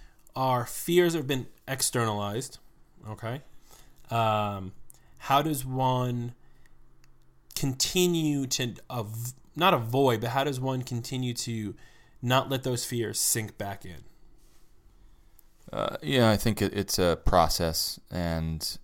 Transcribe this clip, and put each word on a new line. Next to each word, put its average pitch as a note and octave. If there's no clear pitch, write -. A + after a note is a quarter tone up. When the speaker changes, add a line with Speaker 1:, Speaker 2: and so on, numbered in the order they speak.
Speaker 1:
our B2+
fears E3+
have D3
been C3
externalized, A2+
okay? A2+
Um, G#2+
how C#3
does D3
one B2+
continue D3+
to B2
av-, A2+
not F3+
avoid, B2
but A#2+
how C3+
does C#3
one C3
continue B2
to A2
not B2+
let B2+
those B2
fears A2
sink -
back G2
in? E2+
Speaker 2:
Uh, -
yeah, B2+
I G#2+
think A2
it, G2
it's G2+
a E2+
process, E2+
and, E2